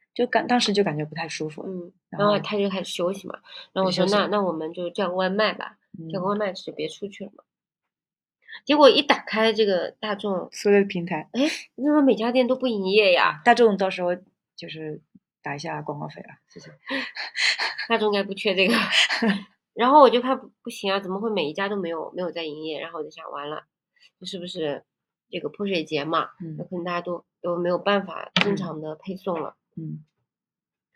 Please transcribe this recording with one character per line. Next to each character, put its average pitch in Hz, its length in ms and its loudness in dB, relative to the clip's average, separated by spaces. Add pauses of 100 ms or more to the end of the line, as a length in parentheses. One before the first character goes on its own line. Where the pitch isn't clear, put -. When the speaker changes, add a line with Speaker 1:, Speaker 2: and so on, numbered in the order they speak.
(140)
Speaker 1:
就 240 140 0
感， 226 180 2
当 247 160 4
时 214 100 0
就 202 120 4
感 160 120 0
觉 151 80 -2
不 151 120 -8
太 165 120 -6
舒 156 220 -6
服。 - 140 -14
Speaker 2:
嗯， 180 280 -10 (180)
Speaker 1:
然 175 120 -4
后 208 120 4
Speaker 2:
然 196 60 2
后 151 80 -6
他 214 80 -4
就 202 140 0
开 190 140 -4
始 - 100 -10
休 180 180 -2
息 196 160 -10
嘛， - 120 -12 (340)
然 190 100 0
后 190 40 2
我 180 40 2
说： 180 140 2
Speaker 1:
就 196 60 2
休 208 40 4
息。 202 60 6
Speaker 2:
“那， 165 60 2
那 202 160 2
我 175 100 0
们 156 180 -6
就 175 200 -8
叫 185 180 -2
个 180 60 -4
外 185 120 2
卖 202 260 2
吧， - 260 -12 (180)
Speaker 1:
嗯。 160 100 -12
Speaker 2:
叫 160 140 -4
个 185 60 -2
外 208 80 0
卖 202 180 -2
就 - 180 -12
别 151 160 -6
出 202 200 -10
去 196 180 -12
了 196 100 -16
嘛。” - 80 -20 (1200)
结 285 140 2
果 294 100 10
一 247 140 8
打 - 240 2
开 220 260 2
这 214 140 2
个 185 240 0 (100)
大 214 140 -4
众， 196 380 -4
Speaker 1:
所 - 200 0
有 202 80 8
的 196 60 6
平 185 180 -4
台。 170 300 -6
Speaker 2:
哎， 277 160 0 (260)
那 285 160 0
么 294 120 6
每 254 120 6
家 226 160 -2
店 247 160 4
都 254 80 2
不 254 120 -4
营 196 220 -2
业 202 220 6
呀。 104 320 4
Speaker 1:
大 240 120 8
众 226 200 6
到 190 140 0
时 185 140 -4
候 180 120 0 (400)
就 170 140 -14
是 156 320 -10 (420)
打 143 120 -6
一 143 40 -10
下 151 220 -8
广 147 180 -8
告 156 80 -8
费 - 140 -14
啊， - 260 -20
谢 - 120 -20
谢。 156 120 -20 (160)
Speaker 2:
<laughs> - 1000 -4
大 226 100 2
众 214 100 0
应 208 60 2
该 202 100 0
不 196 100 -8
缺 190 220 -2
这 185 120 4
个。 233 60 2
Speaker 1:
<laughs> - 1000 0
Speaker 2:
然 240 180 2
后 302 80 8
我 262 100 10
就 240 120 2
看 254 180 -2
不， - 100 -18 (140)
不 240 60 -10
行 202 220 -4
啊， 196 80 0
怎 190 120 -8
么 196 80 -4
会 226 100 -4
每 185 160 -2
一 156 80 -4
家 196 140 -4
都 208 80 -4
没 180 140 -4
有， 160 260 -8
没 175 60 -6
有 175 100 -4
在 165 120 -8
营 156 200 -8
业？ 151 160 -6
然 165 120 -10
后 165 80 -10
我 151 40 -6
就 151 60 -10
想， 160 220 -18
完 147 180 -10
了， 151 160 -10 (540)
这 185 60 -18
是 185 140 -10
不 175 80 -10
是 160 360 -6 (460)
这 175 100 -8
个 147 100 -6
泼 202 180 -6
水 180 160 0
节 147 220 -4
嘛？ 156 240 -2 (100)
Speaker 1:
嗯。 160 180 -10
Speaker 2:
有 160 60 -8
可 180 140 -10
能 170 60 -6
大 180 80 -6
家 175 100 -4
都， 175 240 -8 (160)
都 175 160 -2
没 175 120 0
有 175 80 0
办 196 280 0
法 - 300 -12
正 196 200 4
常 160 240 -6
的 156 160 -8
配 185 220 -10
送 170 240 -4
了。 - 140 -8 (200)
Speaker 1:
嗯。 160 80 -10
嗯。 156 220 -10 (920)